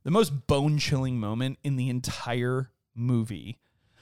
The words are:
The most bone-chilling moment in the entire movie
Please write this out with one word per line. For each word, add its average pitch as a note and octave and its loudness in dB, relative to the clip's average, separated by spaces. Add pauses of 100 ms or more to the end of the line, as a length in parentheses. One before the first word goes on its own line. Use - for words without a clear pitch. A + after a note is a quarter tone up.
The C#3 -2
most D#3 2
bone-chilling C#3+ 2
moment A#2 -2
in C#3 0
the B2+ 0
entire B2 -2 (240)
movie A2+ -2 (440)